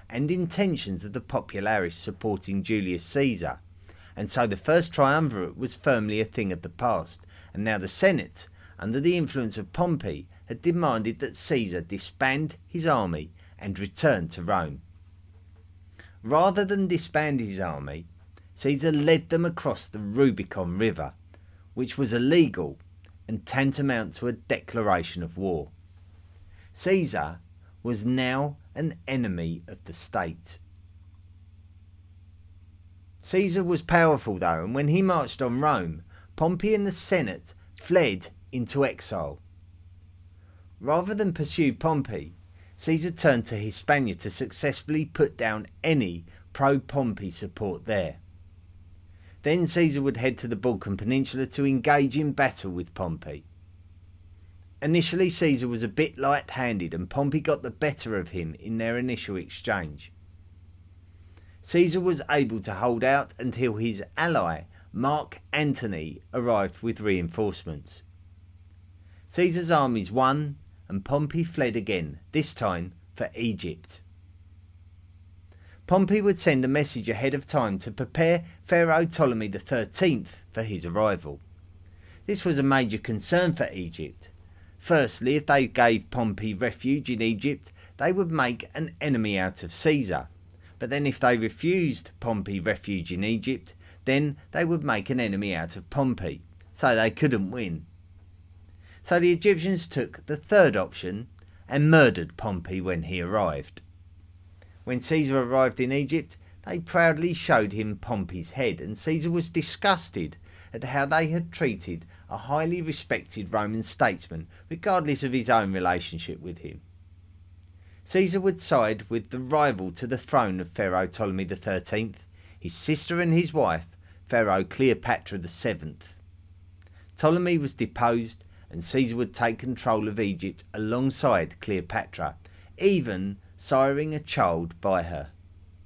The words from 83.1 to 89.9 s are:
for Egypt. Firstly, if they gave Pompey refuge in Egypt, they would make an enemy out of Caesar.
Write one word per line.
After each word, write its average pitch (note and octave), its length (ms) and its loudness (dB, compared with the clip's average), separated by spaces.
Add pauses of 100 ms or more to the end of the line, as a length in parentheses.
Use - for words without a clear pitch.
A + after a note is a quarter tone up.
for C#3+ 200 -4
Egypt. E2 580 -10 (480)
Firstly, C#3 580 2
if D3 100 -2
they C#3 200 6
gave A#2 440 2
Pompey A2 420 -2
refuge B2 560 -2
in A2+ 140 -2
Egypt, A2+ 500 -2 (240)
they D#3+ 160 0
would F#3 180 0
make B2+ 440 -2
an D#3+ 260 -6
enemy A2+ 380 2
out F#2 240 -2
of E2+ 100 -10
Caesar. G#2 560 0 (500)